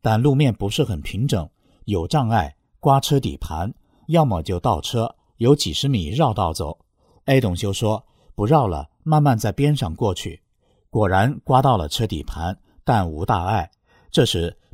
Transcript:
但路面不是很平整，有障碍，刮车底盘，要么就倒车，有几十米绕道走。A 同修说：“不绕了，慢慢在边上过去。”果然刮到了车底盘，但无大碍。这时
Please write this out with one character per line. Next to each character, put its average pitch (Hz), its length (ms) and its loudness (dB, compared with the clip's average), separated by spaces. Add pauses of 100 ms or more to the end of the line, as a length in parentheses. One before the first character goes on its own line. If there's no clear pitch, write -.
但 110 200 2
路 139 140 4
面 139 180 4
不 101 160 -4
是 147 140 0
很 90 180 -4
平 98 240 -4
整， 87 240 -2 (360)
有 90 200 -2
障 127 240 0
碍， 92 240 0 (260)
刮 139 200 4
车 139 200 0
底 - 180 -6
盘， 85 360 -8 (340)
要 156 180 4
么 90 180 -2
就 90 160 -4
倒 87 220 0
车， - 340 -4 (220)
有 123 180 6
几 160 180 -4
十 - 140 -4
米 98 220 -2
绕 123 240 0
道 92 200 -2
走。 - 240 -8 (480)
A 135 140 4
同 98 160 0
修 98 160 -4
说 107 340 -2 (300)
：“不 104 100 -2
绕 135 220 4
了， 73 220 -6 (140)
慢 151 200 2
慢 131 140 4
在 107 140 -2
边 143 240 0
上 82 200 -4
过 101 180 -2
去。” - 280 -12 (500)
果 104 160 0
然 101 380 2
刮 131 160 4
到 131 160 2
了 78 100 -4
车 113 180 -4
底 76 160 -6
盘， 85 360 -6 (260)
但 101 260 0
无 80 160 -8
大 90 200 -2
碍。 95 260 -4 (400)
这 - 140 4
时 85 320 -4 (160)